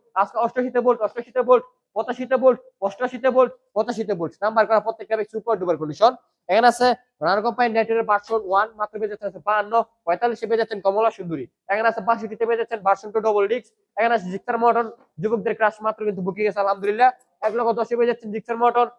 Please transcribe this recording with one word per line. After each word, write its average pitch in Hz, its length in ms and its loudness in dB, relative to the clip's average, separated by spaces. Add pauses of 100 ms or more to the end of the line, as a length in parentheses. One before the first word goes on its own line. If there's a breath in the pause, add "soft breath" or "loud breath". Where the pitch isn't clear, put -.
(160)
আজকে 202 220 -2
অষ্টআশিতে 247 420 -2
বোল্ট, 240 220 2
অষ্টআশিতে 240 400 -4
বোল্ট, 240 220 4 (300)
পঁচাশিতে 240 420 -4 (960)
বোল্ট, 254 220 4 (240)
অষ্টআশিতে 208 380 -2
বোল্ট। 165 280 -6
নাম্বার 214 260 2
করা 214 120 4
প্রত্যেকটা 220 360 -6
বাইক 214 160 -2
সুপার 214 280 -2
ডুপার 175 180 0
কন্ডিশন। 160 380 2 (320)
এখানে 220 200 4
আছে 240 260 4 (280)
রানার 185 200 2
কোম্পানি 233 320 0
নেটের 226 300 0
ভার্সন 214 420 -2
ওয়ান 196 300 0
মাত্র 214 240 -8
পেয়ে 208 100 -4
যাচ্ছেন 208 200 -10
আছে 185 160 -14
বাহান্ন, 214 380 0 (220)
পঁয়তাল্লিশে 226 420 -2
পেয়ে 220 100 0
যাচ্ছেন 220 240 -4
কমলা 202 300 2
সুন্দরী। 165 360 -8 (200)
এখানে 214 200 0
আছে 220 140 -2
বাষট্টিতে 214 440 -2
পেয়ে 226 120 0
যাচ্ছেন 226 220 -4
ভার্সন 196 320 0
টু 220 80 0
ডাবল 208 280 2
ডিস্ক। 233 260 -4 (240)
এখানে 233 180 2
আছে 180 140 -2
জিক্সার 196 280 -4
মর্টন, 233 340 2 (280)
যুবকদের 214 360 -2
ক্রাশ 214 260 2
মাত্র 214 240 -4
কিন্তু 190 160 -4
বুকিং 190 260 -2
আছে, 202 120 -4
আলহামদুলিল্লাহ। 202 520 2 (300)
এক 214 140 0
লক্ষ 233 160 0
দশে 233 240 -2
পেয়ে 233 120 2
যাচ্ছেন 233 240 -2
জিক্সার 220 260 -6
মর্টন, 240 300 4 (120)